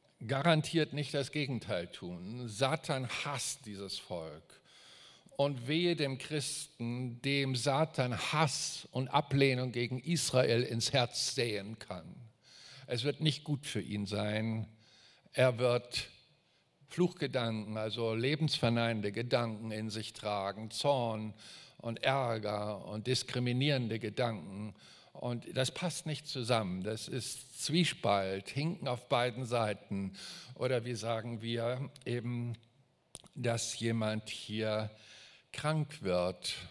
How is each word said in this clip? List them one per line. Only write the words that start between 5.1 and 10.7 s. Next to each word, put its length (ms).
Und 300
wehe 300
dem 220
Christen, 1040
dem 340
Satan 580
Hass 600
und 160
Ablehnung 640
gegen 260
Israel 640
ins 300